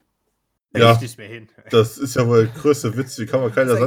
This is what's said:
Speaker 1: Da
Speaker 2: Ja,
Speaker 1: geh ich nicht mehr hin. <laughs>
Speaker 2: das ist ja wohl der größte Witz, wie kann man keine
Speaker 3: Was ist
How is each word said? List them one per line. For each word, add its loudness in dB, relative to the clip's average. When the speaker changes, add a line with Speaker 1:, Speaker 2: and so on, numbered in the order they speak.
Speaker 1:
Da 0
Speaker 2:
Ja, 6
Speaker 1:
geh 4
ich -2
nicht -14
mehr -18
hin. -18
<laughs> -20
Speaker 2:
das 2
ist -8
ja 2
wohl 4
der -8
größte -2
Witz, -8
wie -8
kann -2
man -4
keine 0
Speaker 3:
Was 2
ist 0